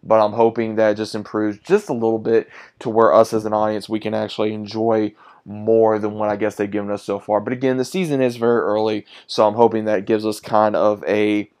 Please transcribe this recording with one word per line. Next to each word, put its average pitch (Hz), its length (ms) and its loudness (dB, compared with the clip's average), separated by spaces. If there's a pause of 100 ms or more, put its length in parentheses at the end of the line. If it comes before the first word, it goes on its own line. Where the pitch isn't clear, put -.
but 110 220 4
I'm 104 80 0
hoping 113 440 0
that 110 160 2
it 104 40 -2
just 107 180 -8
improves 107 440 -4
just 202 320 0
a 139 40 -2
little 113 240 0
bit 113 300 0 (320)
to - 80 -6
where 110 240 4
us 110 220 6
as 110 100 -2
an 107 80 -4
audience, 107 360 -2
we 110 120 -4
can 107 140 -6
actually 107 380 -4
enjoy 107 640 -2 (300)
more 110 540 2
than 104 160 -4
what 107 160 -2
I 107 60 -2
guess 104 180 -2
they've 104 160 -4
given 101 200 -4
us 101 120 -6
so 101 160 -4
far. 104 200 -2
But 104 140 -4
again, 131 240 -2
the 127 80 -2
season 151 380 -2
is 120 140 0
very 117 240 2
early, 104 440 -2 (220)
so 110 200 2
I'm 104 100 0
hoping 113 280 4
that 107 140 0
it 101 80 -6
gives 110 180 0
us 107 160 -4
kind 107 340 2
of 101 320 0
a 104 440 0 (100)